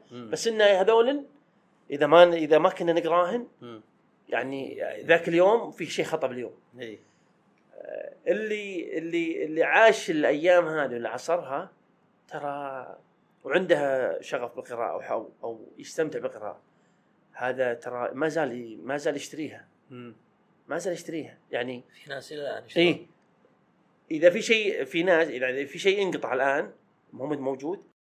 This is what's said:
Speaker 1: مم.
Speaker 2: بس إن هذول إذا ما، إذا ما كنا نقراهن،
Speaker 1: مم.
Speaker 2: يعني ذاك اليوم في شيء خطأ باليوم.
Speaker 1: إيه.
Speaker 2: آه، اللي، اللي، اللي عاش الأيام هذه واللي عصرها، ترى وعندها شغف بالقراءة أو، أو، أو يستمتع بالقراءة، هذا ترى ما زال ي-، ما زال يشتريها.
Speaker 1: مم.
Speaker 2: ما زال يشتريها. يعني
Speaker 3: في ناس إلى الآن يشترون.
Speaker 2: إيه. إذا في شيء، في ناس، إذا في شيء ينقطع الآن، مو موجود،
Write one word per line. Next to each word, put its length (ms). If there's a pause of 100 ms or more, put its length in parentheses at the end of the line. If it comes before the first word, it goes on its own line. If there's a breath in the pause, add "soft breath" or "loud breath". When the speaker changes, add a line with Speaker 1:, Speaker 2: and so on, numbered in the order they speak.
(120)
Speaker 1:
مم. 180
Speaker 2:
بس 180
إن 140
هذول 640 (640)
إذا 160
ما، 160
إذا 340
ما 120
كنا 240
نقراهن، 540 (140)
Speaker 1:
مم. 200 (480)
Speaker 2:
يعني 540 (220)
ذاك 220
اليوم 440
في 140
شيء 200
خطأ 220
باليوم. 260 (260)
Speaker 1:
إيه. 200 (760)
Speaker 2:
آه، 380 (140)
اللي، 680
اللي، 480
اللي 180
عاش 460
الأيام 580
هذه 260
واللي 160
عصرها، 600 (560)
ترى 680 (460)
وعندها 800
شغف 340
بالقراءة 480
أو، 140
أو، 140 (120)
أو 240 (100)
يستمتع 420
بالقراءة، 420 (720)
هذا 400
ترى 400
ما 160
زال 220
ي-، 240
ما 220
زال 180
يشتريها. 520 (220)
Speaker 1:
مم. 260 (520)
Speaker 2:
ما 100
زال 160
يشتريها. 440 (140)
يعني 320 (100)
Speaker 3:
في 160
ناس 220
إلى 100
الآن 240
يشترون. 220
Speaker 2:
إيه. 200 (1040)
إذا 180
في 120
شيء، 440
في 180
ناس، 240
إذا 380
في 140
شيء 200
ينقطع 340
الآن، 380 (420)
مو 120
موجود، 580 (200)